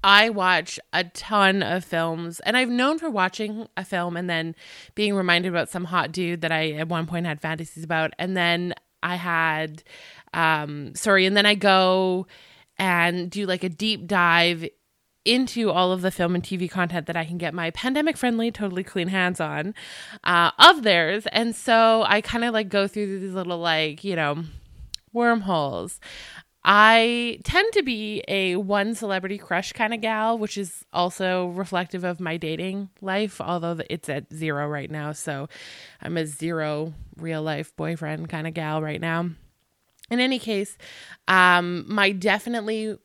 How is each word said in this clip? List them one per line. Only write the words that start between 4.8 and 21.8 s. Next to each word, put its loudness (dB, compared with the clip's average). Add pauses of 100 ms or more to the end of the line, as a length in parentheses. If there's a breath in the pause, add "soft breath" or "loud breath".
being 0
reminded 2
about 0
some -6
hot -2
dude -4
that -2
I 0
at -6
one -2
point -4
had -6
fantasies -8
about. 0
And -4
then 0 (280)
I -4
had, -2 (500 loud breath)
um, 0
sorry, 4
and 4
then 4
I 6
go 4 (500 loud breath)
and 0
do, -6
like, -2
a -2
deep -4
dive 4 (560)
into 2
all 2
of -2
the 0
film 0
and 0
T -6
V -2
content -4
that -6
I -2
can -8
get -6
my -4
pandemic-friendly, 0
totally -4
clean -4
hands 0
on, -4 (480 loud breath)
uh, 4
of 10
theirs. 2
And 0
so 4